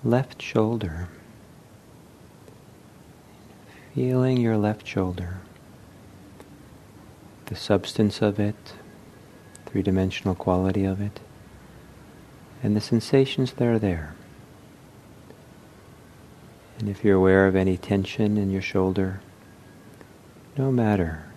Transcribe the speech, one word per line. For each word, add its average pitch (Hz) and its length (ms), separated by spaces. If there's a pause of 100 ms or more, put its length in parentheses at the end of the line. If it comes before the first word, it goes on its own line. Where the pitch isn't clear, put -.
left 123 380
shoulder. 104 680 (2750)
Feeling 127 440
your 113 200
left 104 300
shoulder. 92 520 (2000)
The 101 80
substance - 680
of 104 180
it, 104 340 (920)
three-dimensional 95 720
quality 95 500
of 95 160
it, 101 180 (1400)
and 104 140
the 107 60
sensations 131 720
that 120 140
are 113 120
there. 82 360 (2750)
And 107 100
if 98 140
you're 101 120
aware 95 320
of 95 80
any 95 200
tension 104 640
in 98 140
your 95 100
shoulder, 95 580 (1400)
no 135 140
matter. 95 520 (140)